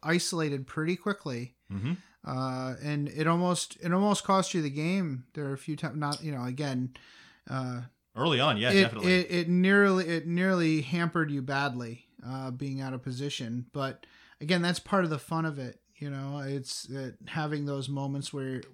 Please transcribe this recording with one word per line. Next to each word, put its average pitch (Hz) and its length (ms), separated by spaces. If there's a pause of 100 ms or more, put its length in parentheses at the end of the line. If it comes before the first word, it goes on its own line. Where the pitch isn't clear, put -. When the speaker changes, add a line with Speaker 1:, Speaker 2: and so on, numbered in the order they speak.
Speaker 1:
isolated 156 640
pretty 160 300
quickly. 127 580 (180)
Speaker 2:
Mm-hmm. 104 220 (320)
Speaker 1:
Uh, 131 560
and 147 280
it 156 180
almost, 175 540
it 175 120
almost 196 300
cost 190 320
you 165 80
the 147 80
game. 151 640
There 147 120
are 139 80
a 135 60
few 156 160
times, 143 200
not, 147 280
you 156 80
know, 127 140
again, 127 500 (520)
uh, 127 340 (340)
Speaker 2:
Early 135 240
on, 135 180
yeah, 117 140
Speaker 1:
it, 196 100
Speaker 2:
definitely. 180 320
Speaker 1:
it, 180 180
it 175 180
nearly, 185 580
it 165 200
nearly 170 540
hampered 160 500
you 139 120
badly, 127 640 (180)
uh, 131 260
being 135 300
out 131 120
of 127 100
position. 123 680
But 135 320 (360)
again, 175 220
that's 175 160
part 196 260
of 160 60
the 147 80
fun 160 260
of 147 140
it. 127 200 (200)
You 143 100
know, 139 300
it's, 139 500
uh, 135 220 (160)
having 151 380
those 139 240
moments 139 440
where, 135 280 (120)